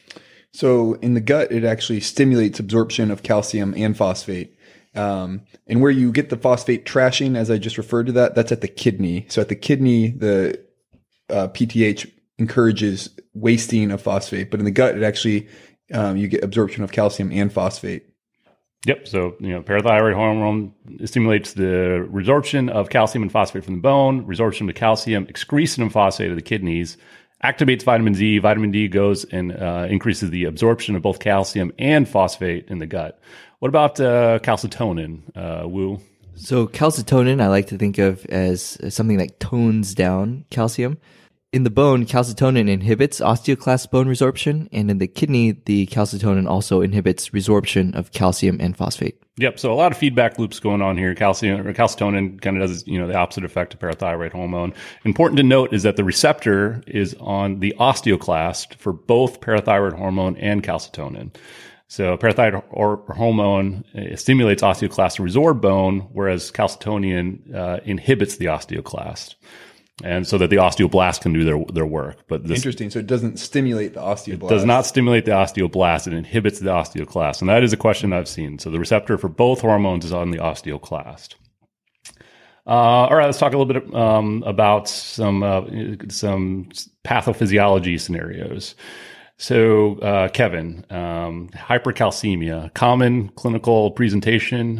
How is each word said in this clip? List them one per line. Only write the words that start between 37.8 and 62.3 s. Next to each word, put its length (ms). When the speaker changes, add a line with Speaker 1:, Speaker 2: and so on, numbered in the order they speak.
Speaker 3:
of 300
as 500
something 300
that 240
tones 520
down 580
calcium. 480
In 120
the 80
bone, 340
calcitonin 640
inhibits 500
osteoclast 720
bone 160
resorption, 680
and 200
in 80
the 80
kidney, 460
the 220
calcitonin 600
also 340
inhibits 480
resorption 640
of 160
calcium 500
and 160
phosphate. 420
Speaker 2:
Yep. 220
So 140
a 0
lot 180
of 60
feedback 400
loops 220
going 240
on 120
here. 200
Calcium, 500
or 80
calcitonin 640
kind 220
of 80
does, 160
you 140
know, 80
the 80
opposite 300
effect 280
of 60
parathyroid 520
hormone. 440
Important 320
to 60
note 300
is 80
that 140
the 80
receptor 840
is 340
on 420
the 180
osteoclast 960
for 180
both 480
parathyroid 520
hormone 440
and 240
calcitonin. 760
So 300
parathyroid 520